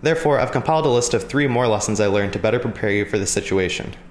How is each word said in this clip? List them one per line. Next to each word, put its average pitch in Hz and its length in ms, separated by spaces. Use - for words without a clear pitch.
Therefore, 151 360
I've 127 140
compiled 156 340
a 139 40
list 120 240
of 110 140
three 143 200
more 123 180
lessons 104 320
I 104 80
learned 101 280
to 107 40
better 110 220
prepare 110 320
you 104 120
for 107 140
the 98 80
situation. - 720